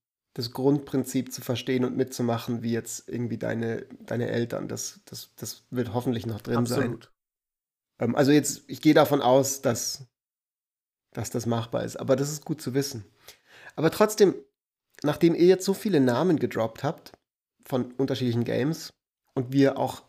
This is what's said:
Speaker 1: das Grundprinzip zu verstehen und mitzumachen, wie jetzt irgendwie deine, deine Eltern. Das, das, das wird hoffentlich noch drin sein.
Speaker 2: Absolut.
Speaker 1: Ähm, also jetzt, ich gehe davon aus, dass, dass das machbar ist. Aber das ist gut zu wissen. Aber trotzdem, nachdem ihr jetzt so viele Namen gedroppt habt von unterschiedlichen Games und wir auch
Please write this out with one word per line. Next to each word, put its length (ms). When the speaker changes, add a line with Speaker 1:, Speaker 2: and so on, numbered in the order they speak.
Speaker 1:
das 180
Grundprinzip 800
zu 100
verstehen 440
und 100
mitzumachen, 680
wie 80
jetzt 360
irgendwie 300
deine, 480
deine 300
Eltern. 380
Das, 380
das, 300
das 340
wird 240
hoffentlich 320
noch 160
drin 240
sein. 140
Speaker 2:
Absolut. 320
Speaker 1:
Ähm, 160
also 160
jetzt, 340
ich 160
gehe 140
davon 260
aus, 400
dass, 460
dass 180
das 160
machbar 380
ist. 140
Aber 180
das 160
ist 140
gut 180
zu 100
wissen. 320
Aber 160
trotzdem, 420
nachdem 320
ihr 100
jetzt 200
so 100
viele 240
Namen 400
gedroppt 440
habt 280
von 280
unterschiedlichen 520
Games 480
und 160
wir 280
auch 300